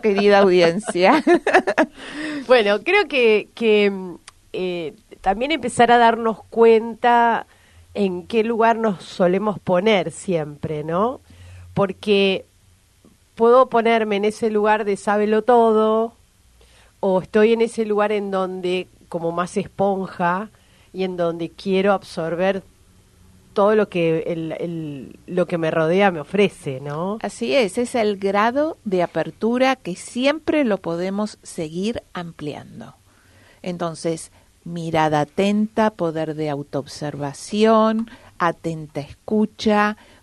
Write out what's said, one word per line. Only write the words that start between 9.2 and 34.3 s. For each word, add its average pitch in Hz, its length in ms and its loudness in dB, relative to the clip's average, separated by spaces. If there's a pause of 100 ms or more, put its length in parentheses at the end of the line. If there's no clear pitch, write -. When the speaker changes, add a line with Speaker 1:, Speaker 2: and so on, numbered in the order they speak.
Speaker 2:
poner 180 520 0
siempre, 151 720 -6
¿no? 190 380 -4 (540)
Porque 196 720 0 (880)
puedo 247 340 6
ponerme 226 460 0
en 202 100 0
ese 214 240 -2
lugar 214 360 0
de 196 120 -2
sábelo 208 460 0
todo, 220 720 4 (840)
o 185 220 0
estoy 214 320 2
en 226 80 2
ese 226 240 -2
lugar 208 260 0
en 202 200 -4
donde 185 560 -4 (200)
como 165 240 -6
más 175 260 -6
esponja 190 920 -2 (440)
y 185 100 -6
en 185 140 -6
donde 170 320 -4
quiero 196 440 0
absorber 185 680 -4 (920)
todo 208 220 4
lo 208 140 2
que 165 380 0
el, 165 320 -6
el, 156 640 -10
lo 180 220 -2
que 175 100 -4
me 160 140 -2
rodea 170 400 2
me 165 80 -6
ofrece, 147 600 -2
¿no? 160 420 -8
Speaker 1:
Así 233 340 -4
es, 226 220 0
es 240 180 -4
el 214 220 0
grado 220 680 0
de 185 180 0
apertura 226 720 -2
que 180 200 -10
siempre 294 680 -2
lo 208 140 0
podemos 185 680 -6
seguir 180 600 -8 (100)
ampliando. 160 840 -12 (640)
Entonces, 170 720 -6 (320)